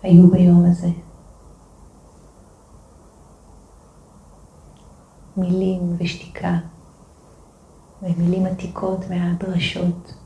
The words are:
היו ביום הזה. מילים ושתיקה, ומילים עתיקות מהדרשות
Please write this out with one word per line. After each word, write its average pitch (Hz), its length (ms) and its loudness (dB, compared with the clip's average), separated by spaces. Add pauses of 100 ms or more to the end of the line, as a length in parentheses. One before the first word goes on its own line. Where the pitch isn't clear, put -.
היו 180 280 8
ביום 175 340 6
הזה. 175 240 0 (4000)
מילים 180 640 -2
ושתיקה, - 600 -6 (1400)
ומילים 180 440 -2
עתיקות 185 540 -8 (100)
מהדרשות 175 1040 -4 (120)